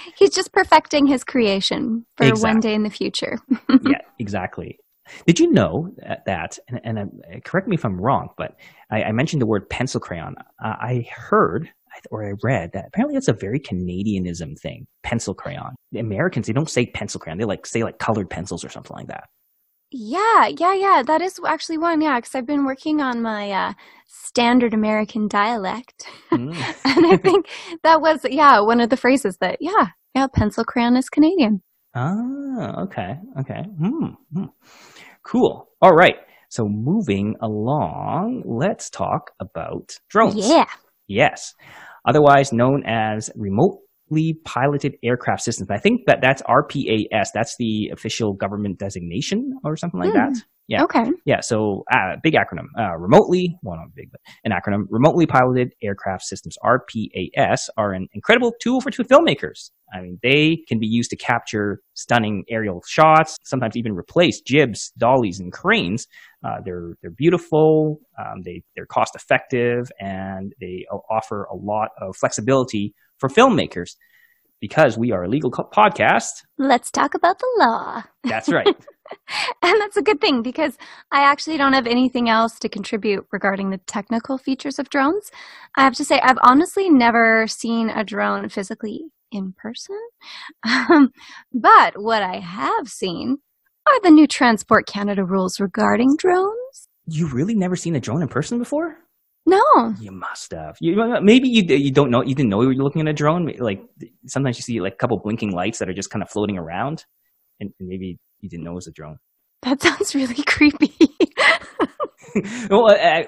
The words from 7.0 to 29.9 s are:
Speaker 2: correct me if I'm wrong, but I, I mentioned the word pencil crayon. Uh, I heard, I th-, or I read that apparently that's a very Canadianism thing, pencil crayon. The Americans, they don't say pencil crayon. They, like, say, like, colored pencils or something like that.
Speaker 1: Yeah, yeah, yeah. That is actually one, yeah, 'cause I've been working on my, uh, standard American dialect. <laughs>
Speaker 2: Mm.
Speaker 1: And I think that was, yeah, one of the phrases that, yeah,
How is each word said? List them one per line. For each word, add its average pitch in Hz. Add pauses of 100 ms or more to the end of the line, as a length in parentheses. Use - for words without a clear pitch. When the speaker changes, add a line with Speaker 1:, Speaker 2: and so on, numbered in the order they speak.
Speaker 2:
correct 190
me 202
if -
I'm 95
wrong, 107
but - (340)
I, 107
I 110
mentioned 135
the 110
word 107
pencil -
crayon. 87 (300)
Uh, 110
I 120
heard, - (240)
I -
th-, -
or 107
I 98 (100)
read 110
that 95
apparently 285
that's 262
a 139
very 110
Canadianism 90
thing, - (160)
pencil -
crayon. 90 (180)
The 107
Americans, 113
they 113
don't 147
say 120
pencil -
crayon. 80
They, 110
like, 98
say, 113
like, 92
colored 104
pencils 87
or -
something -
like -
that. - (680)
Speaker 1:
Yeah, 285
yeah, 339
yeah. 381
That 311
is 370
actually 311
one, 330
yeah, 285
'cause -
I've 254
been 285
working 294
on 247
my, 208
uh, 185 (340)
standard 240
American 214
dialect. 208 (120)
<laughs> -
Speaker 2:
Mm. 233 (300)
Speaker 1:
And 277
I 330
think 370 (360)
that 320
was, 311 (100)
yeah, 269
one 233
of 233
the 262
phrases 247
that, 180
yeah, 330 (260)